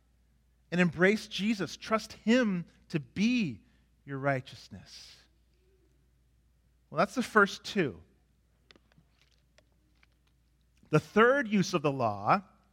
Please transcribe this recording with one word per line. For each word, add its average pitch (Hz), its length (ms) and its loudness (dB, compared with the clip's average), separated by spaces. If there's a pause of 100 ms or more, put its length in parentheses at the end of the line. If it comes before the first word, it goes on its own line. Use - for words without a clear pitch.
(720)
and 175 80 0
embrace 180 480 2
Jesus. 196 480 -4
Trust - 380 -6 (100)
him 214 400 2 (240)
to 160 100 -6
be 185 640 -2 (440)
your 139 140 -10
righteousness. - 960 -8 (1800)
Well, 143 80 -2
that's 190 160 0
the 254 80 -2
first - 400 2
two. 127 380 -4 (3000)
The 151 80 4
third 240 480 2
use 196 260 0
of 165 100 -2
the 143 100 0
law 120 500 0 (300)